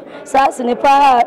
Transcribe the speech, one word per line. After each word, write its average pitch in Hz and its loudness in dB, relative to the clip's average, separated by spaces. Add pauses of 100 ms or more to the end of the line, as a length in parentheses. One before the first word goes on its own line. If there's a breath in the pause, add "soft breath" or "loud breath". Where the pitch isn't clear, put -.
(240 loud breath)
ça, 269 0
ce - -10
n'est 240 -4
pas... 277 2